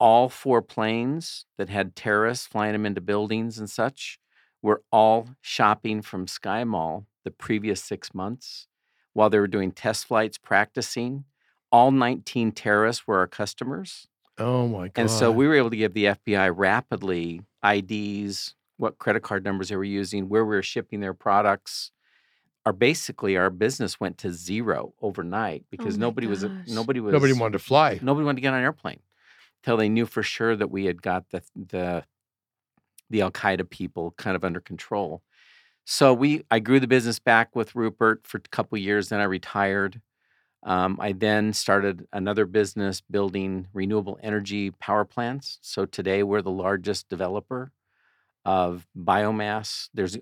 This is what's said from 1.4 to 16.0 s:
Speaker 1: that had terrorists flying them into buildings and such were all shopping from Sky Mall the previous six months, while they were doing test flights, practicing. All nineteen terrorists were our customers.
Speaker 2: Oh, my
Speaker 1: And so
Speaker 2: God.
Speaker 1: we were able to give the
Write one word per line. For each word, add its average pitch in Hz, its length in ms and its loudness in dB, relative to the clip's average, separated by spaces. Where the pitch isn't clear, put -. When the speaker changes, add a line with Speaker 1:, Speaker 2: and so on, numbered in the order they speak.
Speaker 1:
that 95 120 -6
had 98 260 -4
terrorists 110 500 0
flying 107 280 -2
them 107 120 -2
into 98 160 -4
buildings 107 560 -2
and 107 140 -10
such - 480 -4
were 107 300 2
all 113 380 4
shopping 107 640 0
from 92 240 -8
Sky 107 380 -6
Mall 92 420 -4
the - 80 -10
previous 107 500 -4
six - 320 -10
months, 101 540 -10
while 107 180 6
they 104 80 6
were 101 80 4
doing 95 260 -2
test - 340 -4
flights, 110 320 0
practicing. 123 880 -2
All 120 200 8
nineteen 123 600 2
terrorists 110 540 0
were 101 120 2
our 92 80 4
customers. 135 800 -8
Speaker 2:
Oh, 123 300 0
my 98 260 -6
Speaker 1:
And 110 160 2
so 117 200 4
Speaker 2:
God. 110 60 4
Speaker 1:
we 139 100 6
were 156 80 6
able 123 160 4
to 113 60 -4
give 104 180 0
the 104 120 2